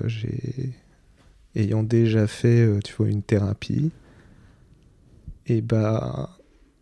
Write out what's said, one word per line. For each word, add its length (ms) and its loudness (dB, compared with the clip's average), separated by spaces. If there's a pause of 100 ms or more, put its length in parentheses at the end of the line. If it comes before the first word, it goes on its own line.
j'ai, 640 -6 (840)
ayant 280 0
déjà 440 4
fait, 380 2
euh, 180 2
tu 120 -16
vois, 140 0
une 140 -2
thérapie, 680 -2 (1600)
et 140 2
bah, 760 -2 (440)